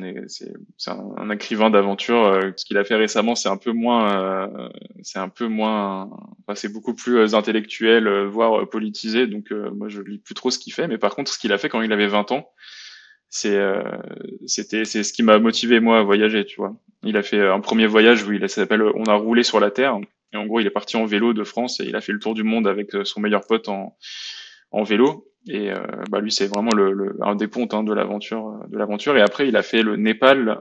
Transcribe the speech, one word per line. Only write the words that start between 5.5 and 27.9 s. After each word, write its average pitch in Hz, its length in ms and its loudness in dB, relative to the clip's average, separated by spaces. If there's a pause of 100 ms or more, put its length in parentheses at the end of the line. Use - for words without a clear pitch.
enfin, 101 120 -10
c'est 104 160 -8
beaucoup 113 240 -8
plus, 123 220 0
euh, 110 180 4
intellectuel, 110 720 2
euh, 101 220 2
voire, 110 320 2
euh, 98 60 -2
politisé. 110 600 -4
Donc, 104 260 -8
euh, 107 180 -8
moi, 104 180 -10
je 104 140 -12
lis 101 160 -14
plus - 160 -18
trop - 160 -4
ce 123 80 -4
qu'il - 160 -18
fait. 165 120 -4
Mais 117 120 -4
par 101 160 0
contre, 139 180 -6
ce - 60 -6
qu'il 107 160 -2
a - 20 4
fait 110 140 -4
quand 113 100 -2
il 110 140 0
avait 104 140 2
vingt 104 220 0
ans, 139 200 -4 (800)
c'est, 104 260 -2
euh, 98 260 0 (640)
c'était, 107 400 -4
c'est 107 180 -2
ce - 120 -6
qui - 80 0
m'a 107 160 8
motivé, 113 420 4
moi, 113 200 4
à - 20 6
voyager, 104 420 2
tu - 120 -18
vois. 101 200 -8 (280)
Il 107 120 0
a 101 60 2
fait, 104 160 -2
euh, 98 160 4
un 101 60 0
premier 110 260 2
voyage 110 380 8
où 104 80 -4
il, 101 100 -2
ça 98 60 0
s'appelle 107 340 0
On 107 220 0
a 107 100 4
roulé 113 300 4
sur 113 160 2
la 104 100 4
terre. 127 280 0 (360)
Et - 20 -8
en 107 80 -6
gros, 107 160 -2
il 104 60 2
est 98 40 -2
parti - 280 -4
en 110 80 0
vélo 107 260 2
de 107 100 -4
France 120 380 -6
et - 40 -6
il - 120 -4
a 107 60 -6
fait - 100 -6
le 104 60 -4
tour 110 160 -6
du 110 80 -4
monde 110 240 0
avec, 101 280 -2
euh, 101 100 -2
son 104 160 -8
meilleur 104 260 0
pote 113 240 -2
en, 98 260 -8 (760)
en 104 100 0
vélo. 117 420 2 (260)
Et, 104 200 -6
euh, 95 80 -6 (320)
bah, 104 100 -2
lui, 107 100 -4
c'est 98 160 -2
vraiment 104 300 0
le, 98 160 4
le, 98 300 -4
un 104 120 0
des 104 120 -2
pontes, 117 260 -6
hein, 107 100 -2
de 107 120 -2